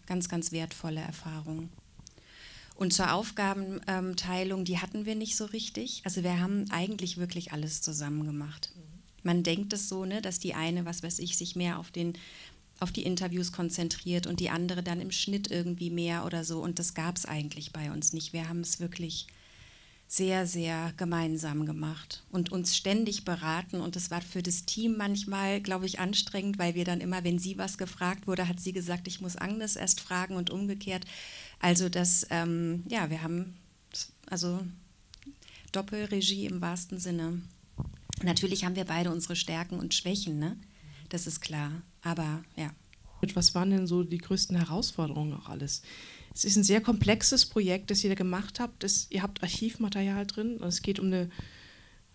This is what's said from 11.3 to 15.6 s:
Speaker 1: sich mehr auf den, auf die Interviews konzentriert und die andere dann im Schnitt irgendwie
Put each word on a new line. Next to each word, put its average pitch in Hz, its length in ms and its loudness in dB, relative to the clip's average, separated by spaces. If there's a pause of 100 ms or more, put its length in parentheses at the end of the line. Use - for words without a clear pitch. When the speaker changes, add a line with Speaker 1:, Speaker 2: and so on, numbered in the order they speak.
Speaker 1:
sich 175 180 -2
mehr 175 240 0
auf 170 140 -10
den, 170 220 0 (640)
auf 180 100 -2
die - 140 -4
Interviews 180 480 0
konzentriert 175 720 -2
und 170 140 -2
die 175 100 0
andere 180 320 0
dann 175 180 -2
im 185 120 -6
Schnitt 202 400 0
irgendwie 175 380 -2